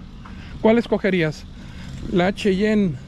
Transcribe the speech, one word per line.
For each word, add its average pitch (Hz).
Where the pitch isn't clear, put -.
¿cuál 226
escogerías? 185
¿La 180
Cheyenne 202